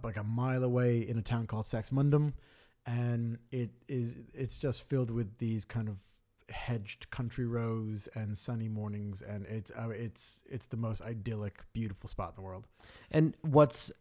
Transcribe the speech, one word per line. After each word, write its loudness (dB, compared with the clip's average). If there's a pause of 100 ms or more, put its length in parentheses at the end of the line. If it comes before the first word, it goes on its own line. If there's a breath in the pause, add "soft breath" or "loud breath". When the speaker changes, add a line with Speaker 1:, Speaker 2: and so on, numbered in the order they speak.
Speaker 1:
like, -6
a -4
mile 0
away 4
in 0
a 0
town 0
called -2
Saxmundham. 4 (520 soft breath)
And 0 (120)
it -2 (160)
is, -2 (180)
it's -4
just -2
filled 2
with -2
these 0
kind -2
of -4 (540)
hedged -6
country -2
rows -2
and -4
sunny -2
mornings, -4
and -6
it's, -6
uh, -4
it's, -8
it's -8
the -6
most 0
idyllic, -4 (100)
beautiful -4
spot -4
in -14
the -10
world. -10 (460 loud breath)
Speaker 2:
And 6
what's 8